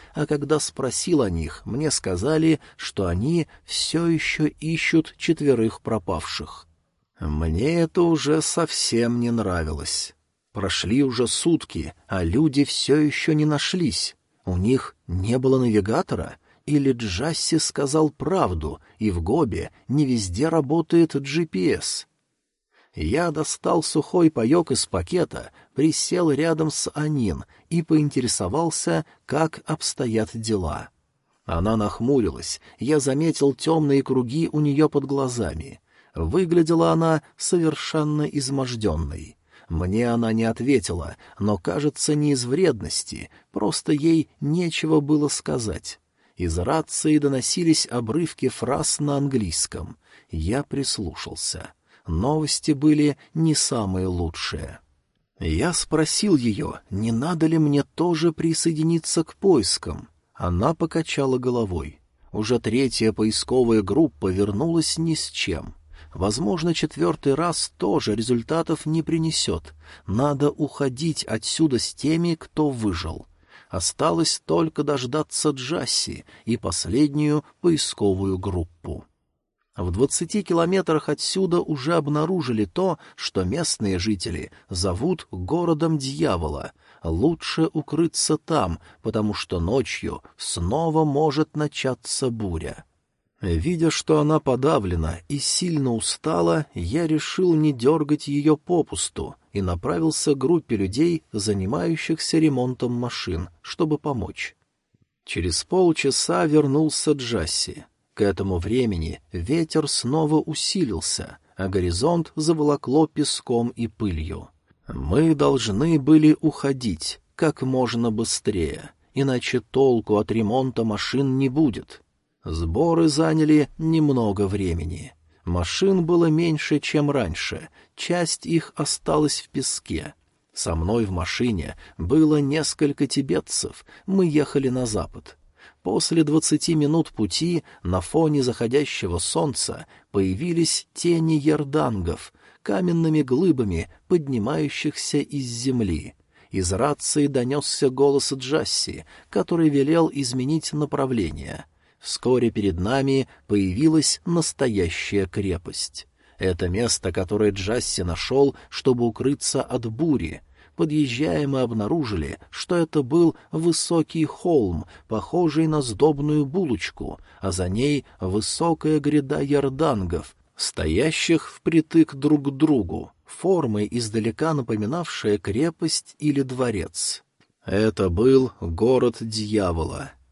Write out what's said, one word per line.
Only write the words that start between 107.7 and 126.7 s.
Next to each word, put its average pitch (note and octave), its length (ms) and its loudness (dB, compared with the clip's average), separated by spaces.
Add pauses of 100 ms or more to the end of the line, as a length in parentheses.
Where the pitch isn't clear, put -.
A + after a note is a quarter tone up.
К - 80 -2
этому G2 360 0
времени G2 640 -2 (100)
ветер D3 580 0
снова D3+ 480 0
усилился, - 1040 -2 (180)
а F#2+ 120 -4
горизонт G2 680 0
заволокло D3+ 680 2
песком A#2+ 640 -2
и A#2 200 -4
пылью. D#2 600 -6 (400)
Мы A#2+ 460 2
должны C#3 640 2
были D3+ 420 8
уходить C3 800 -2 (160)
как - 260 0
можно A#2+ 480 0
быстрее, G2+ 800 -4 (200)
иначе B2+ 480 0
толку B2 560 2
от G#2+ 160 0
ремонта A#2 520 0
машин C3 540 0
не C3+ 100 2
будет. C3 540 -2 (420)
Сборы A#2+ 640 2
заняли D3+ 720 4
немного C3+ 680 2
времени. F#2 680 -4 (300)
Машин E3 600 0
было E3+ 200 4
меньше, D#3 540 2